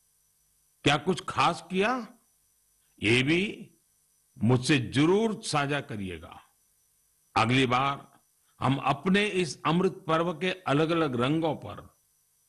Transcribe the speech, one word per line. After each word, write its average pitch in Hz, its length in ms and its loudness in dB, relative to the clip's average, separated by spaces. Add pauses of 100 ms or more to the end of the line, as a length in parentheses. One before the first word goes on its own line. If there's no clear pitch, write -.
(840)
क्या 143 120 4
कुछ 147 320 -4
खास 151 420 0
किया, 214 360 -2 (960)
ये 117 200 4
भी 170 480 -2 (720)
मुझसे 127 360 4
जरूर 160 640 2
साझा 143 380 -2
करिएगा। 92 600 -10 (960)
अगली 123 300 2
बार 135 540 -2 (400)
हम 131 160 2
अपने 190 500 2
इस 175 400 -2
अमृत 180 400 0
पर्व 165 320 0
के 185 120 -2
अलग-अलग 156 680 0
रंगों 151 340 0
पर 98 420 -14 (520)